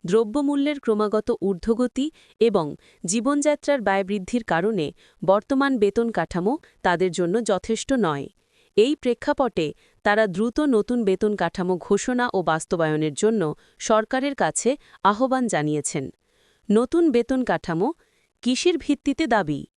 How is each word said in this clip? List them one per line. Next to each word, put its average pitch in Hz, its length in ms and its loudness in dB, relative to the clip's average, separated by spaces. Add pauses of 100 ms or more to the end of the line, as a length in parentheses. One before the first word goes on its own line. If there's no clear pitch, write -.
দ্রব্যমূল্যের 277 760 0
ক্রমাগত 214 500 0 (120)
ঊর্ধ্বগতি 226 640 -2 (360)
এবং 196 240 4 (380)
জীবনযাত্রার 285 760 0
ব্যয় 196 240 0
বৃদ্ধির 208 380 -4
কারণে 180 420 0 (360)
বর্তমান 262 580 2
বেতন 208 320 2
কাঠামো 180 420 -2 (300)
তাদের 180 280 2
জন্য 175 320 -2
যথেষ্ট 208 460 -2 (100)
নয়। 151 280 0 (500)
এই 254 180 4
প্রেক্ষাপটে 240 720 -2 (380)
তারা 214 220 4
দ্রুত 208 300 -2 (120)
নতুন 240 340 0
বেতন 208 320 0
কাঠামো 180 420 -2
ঘোষণা 247 560 0
ও 190 100 2
বাস্তবায়নের 156 720 0
জন্য 214 280 0 (380)
সরকারের 262 560 0
কাছে 180 340 0 (340)
আহ্বান 247 440 2
জানিয়েছেন। 151 580 -2 (640)
নতুন 254 420 4
বেতন 240 320 0
কাঠামো, 175 440 -2 (560)
কিসের 294 340 2
ভিত্তিতে 285 500 -2
দাবি? 156 340 0 (160)